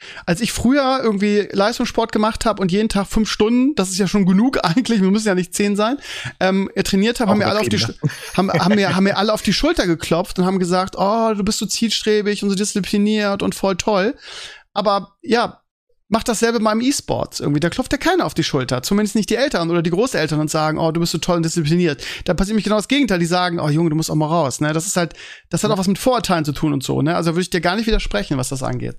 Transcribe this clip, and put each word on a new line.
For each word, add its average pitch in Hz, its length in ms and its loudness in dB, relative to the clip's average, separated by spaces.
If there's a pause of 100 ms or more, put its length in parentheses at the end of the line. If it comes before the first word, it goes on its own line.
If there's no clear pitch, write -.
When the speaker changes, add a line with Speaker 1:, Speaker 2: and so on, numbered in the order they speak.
(260)
Speaker 1:
Als 175 140 0
ich 233 100 0
früher 262 500 2
irgendwie 208 520 0
Leistungssport 233 580 0
gemacht 214 340 0
hab 208 140 0
und 190 140 0
jeden 214 160 2
Tag 196 180 -2
fünf 214 240 0
Stunden, 247 460 2
das 190 140 0
ist 185 80 -4
ja 190 100 2
schon 202 180 2
genug 202 320 4
<laughs> - 60 0
eigentlich, 214 360 2
wir 190 120 4
müssen 214 160 0
ja 185 80 2
nicht 180 180 -2
zehn 202 220 0
sein, 226 220 0 (420)
ähm, 190 280 2 (140)
trainiert 202 380 0
hab, 220 80 0
Speaker 2:
Auch - 20 4
Speaker 1:
haben 202 80 4
mir 196 80 2
alle 202 140 0
auf 208 80 -2
die 208 80 0
Speaker 2:
übertrieben, 196 160 -2
Speaker 1:
Sch-, - 100 -20
Speaker 2:
ne? - 80 0 (260)
Speaker 1:
haben, 185 140 2
haben 180 240 2
mir, 190 220 2
haben 185 80 4
mir 196 120 2
alle 214 160 0
auf 208 100 -2
die 208 100 0
Schulter 294 340 2
geklopft 170 540 0
und 180 40 2
haben 190 140 0
gesagt, 185 400 -2
„Oh, 220 380 0
du 202 80 -2
bist 214 160 -2
so 214 60 -4
zielstrebig 208 760 -2
und 202 80 0
so 196 60 0
diszipliniert 208 880 0
und 190 100 -2
voll 190 220 -2
toll.“ 208 400 0 (580)
Aber 202 480 -2
ja, 233 380 0 (480)
macht 214 200 -2
dasselbe 233 320 2
beim 220 220 0
E-Sports - 580 -2
irgendwie. 147 200 0
Da 170 100 2
klopft - 220 -4
ja 294 40 2
keiner 320 300 0
auf - 80 -8
die 165 100 0
Schulter. 127 380 -2
Zumindest 202 320 0
nicht 214 160 0
die 214 60 2
Eltern 196 340 0
oder 170 100 2
die 165 80 0
Großeltern 165 520 0
und 151 100 -2
sagen, 156 280 0
„Oh, 160 140 0
du 165 80 0
bist 170 120 0
so - 60 -2
toll 175 200 0
und 165 40 2
diszipliniert.“ 165 640 0 (220)
Da 180 80 0
passiert 190 180 0
nämlich 214 120 0
genau 208 120 2
das 208 120 -2
Gegenteil. 254 300 2
Die 170 60 2
sagen, 175 340 0
„Oh, 151 120 0
Junge, 165 180 2
du 151 80 0
musst 160 140 -2
auch 160 40 -2
mal 151 120 2
raus.“ 151 340 0
Ne? 151 140 0
Das 160 120 -2
ist - 120 -4
halt, 170 160 -2 (340)
das - 160 -2
hat 214 60 2
auch - 80 0
was 185 100 -2
mit 196 80 2
Vorurteilen 190 480 0
zu 147 80 -2
tun 147 220 0
und 139 80 -2
so. 135 180 -2
Ne? 156 160 2
Also 170 160 0
würde 165 100 0
ich 180 80 -6
dir 175 120 -2
gar 175 140 0
nicht 226 100 -2
widersprechen, 208 500 0
was 127 140 -4
das 131 120 -8
angeht. 120 360 -6